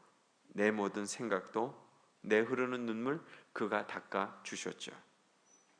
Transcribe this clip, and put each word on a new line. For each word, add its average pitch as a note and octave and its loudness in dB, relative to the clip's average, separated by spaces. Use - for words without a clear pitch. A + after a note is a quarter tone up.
내 G#2 4
모든 G#2 0
생각도, A2+ -2
내 G#2+ 4
흐르는 B2 2
눈물 B2 0
그가 G#2 0
닦아 - -4
주셨죠. - -8